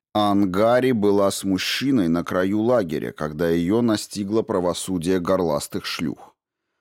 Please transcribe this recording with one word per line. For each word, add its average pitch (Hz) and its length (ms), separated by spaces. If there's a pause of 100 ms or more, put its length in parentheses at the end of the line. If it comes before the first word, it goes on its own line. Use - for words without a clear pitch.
(200)
Ангари 104 720
была 101 360
с - 140
мужчиной 98 640
на 82 160
краю 98 380
лагеря, 87 500
когда 76 380
ее 87 320
настигло 107 600
правосудие 92 800
горластых 87 640
шлюх. - 500 (460)